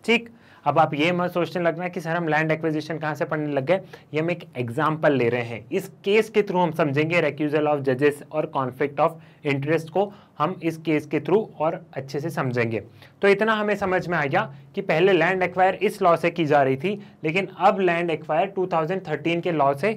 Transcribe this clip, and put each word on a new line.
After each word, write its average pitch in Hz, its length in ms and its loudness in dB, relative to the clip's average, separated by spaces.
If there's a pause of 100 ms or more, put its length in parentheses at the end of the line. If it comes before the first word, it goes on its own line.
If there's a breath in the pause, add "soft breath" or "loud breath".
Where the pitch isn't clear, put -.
ठीक, 233 240 2 (380 loud breath)
अब 147 120 2
आप 156 160 4
ये 151 180 2
मत 180 180 0
सोचने 175 320 -2
लगना 170 260 0
कि 180 120 -6
सर 165 160 -4
हम 175 120 -2
लैंड 156 220 2
एक्विजिशन 156 480 -2
कहाँ 151 160 -4
से 147 100 -4
पढ़ने 151 280 -4
लग 135 140 0
गए, 185 140 2 (340 loud breath)
ये 151 60 0
हम 165 100 -2
एक 170 140 -6 (120)
एग्जांपल 147 560 0
ले 120 160 2
रहे 120 140 0
हैं। 113 300 -10
इस 190 160 -4 (160)
केस 214 260 2
के 208 120 2
through 180 200 0
हम 170 100 2
समझेंगे 160 500 2
recusal 147 460 0
of 147 200 0
judges 143 340 2 (100)
और 156 240 -2
conflict 139 500 -2
of - 460 -6
interest 151 380 -2
को, 202 220 -2 (260 loud breath)
हम 175 240 -2
इस 160 160 -2
केस 156 280 -2
के 156 140 -2
through 170 220 2 (180)
और 165 200 -2 (140)
अच्छे 139 260 -8
से 160 100 -6
समझेंगे। 120 500 -2 (420 loud breath)
तो 196 60 4
इतना 214 260 4
हमें 208 220 0
समझ 185 320 -2
में 175 100 -2
आ 151 60 0
गया 175 260 0 (240 loud breath)
कि 202 60 -4
पहले 185 320 2
लैंड 185 300 2
एक्वायर 185 320 2
इस 196 280 -2
लॉ 170 140 6
से 170 140 0
की 165 160 -2
जा 143 160 6
रही 131 140 2
थी, 190 220 -4 (260 loud breath)
लेकिन 180 240 -2 (100)
अब 190 220 4
लैंड 175 300 0
एक्वायर 156 360 0
टू 196 260 -4
थाउजेंड 175 360 -2
थर्टीन 160 320 -2
के 175 120 -2
लॉ 143 220 4
से 190 220 -2